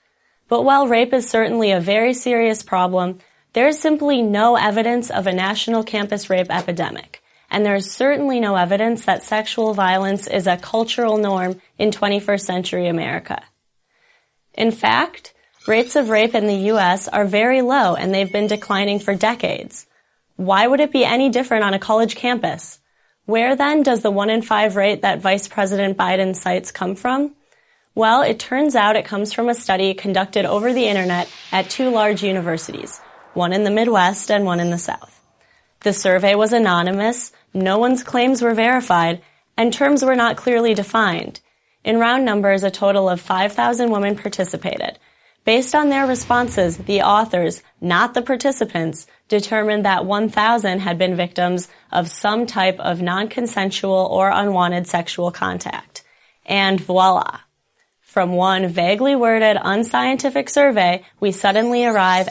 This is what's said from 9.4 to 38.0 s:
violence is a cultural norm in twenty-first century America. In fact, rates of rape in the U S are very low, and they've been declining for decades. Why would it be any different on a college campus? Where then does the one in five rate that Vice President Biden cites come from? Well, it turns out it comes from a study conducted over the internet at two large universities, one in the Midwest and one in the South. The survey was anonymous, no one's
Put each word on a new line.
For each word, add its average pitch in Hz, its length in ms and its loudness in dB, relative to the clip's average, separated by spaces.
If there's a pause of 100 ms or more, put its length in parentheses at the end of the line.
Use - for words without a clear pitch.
violence 196 540 0
is 185 200 -2
a 180 80 2
cultural 226 640 -2
norm 190 440 -2 (160)
in 208 140 0
twenty-first 202 540 -2
century 180 420 -4
America. 170 540 -4 (1120)
In 226 180 0
fact, 233 640 -2 (340)
rates 240 300 2
of 240 120 2
rape 220 240 2
in 214 140 0
the 196 240 0
U 226 60 2
S 190 320 2
are 208 160 0
very 233 360 2
low, 247 340 2
and 190 180 -2
they've 196 180 0
been 208 160 0
declining 202 520 -2
for 202 160 -2
decades. - 680 -4 (520)
Why 190 280 2
would 269 140 2
it 294 140 0
be 269 100 2
any 262 260 2
different 233 360 0
on 196 80 0
a 196 60 -2
college 226 360 0
campus? 240 640 -6 (460)
Where 233 300 2
then 294 280 2
does 247 180 2
the 208 100 0
one 202 180 0
in 220 120 0
five 214 360 0
rate 202 240 2
that 190 180 0
Vice 190 300 0
President 196 480 -2
Biden 190 380 0
cites 185 360 -2
come 190 240 -6
from? 277 400 -2 (580)
Well, 226 280 4
it 226 180 0
turns 277 380 0
out 214 180 4
it 202 80 0
comes 208 300 -6
from 233 160 -2
a 240 40 0
study 190 400 0
conducted 190 520 -2
over 214 260 0
the 240 160 0
internet 180 420 -2 (220)
at 190 180 -2
two 254 200 -2
large 208 340 0
universities, 175 800 -6 (320)
one 175 200 0
in 208 120 0
the 196 40 0
Midwest 208 600 2
and 202 140 2
one 175 140 0
in 175 120 0
the 170 60 -4
South. - 440 -10 (600)
The - 120 0
survey 196 420 2
was 220 180 2
anonymous, 202 800 0 (220)
no 190 240 0
one's 254 260 0